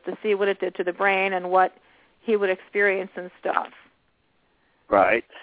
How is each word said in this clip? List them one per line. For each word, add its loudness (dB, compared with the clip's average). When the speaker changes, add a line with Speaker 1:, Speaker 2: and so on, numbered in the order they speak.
Speaker 1:
to -8
see 0
what 0
it -2
did -6
to -2
the -4
brain 0
and -4
what 2
he 0
would 0
experience -2
and -12
stuff. -4
Speaker 2:
Right. 4